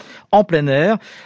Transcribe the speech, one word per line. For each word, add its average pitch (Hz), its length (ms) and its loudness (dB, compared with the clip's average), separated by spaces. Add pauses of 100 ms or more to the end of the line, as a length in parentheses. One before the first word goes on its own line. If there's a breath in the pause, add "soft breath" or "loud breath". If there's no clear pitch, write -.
(320 loud breath)
en 208 120 4
plein 151 240 -2
air, 160 320 0 (260 loud breath)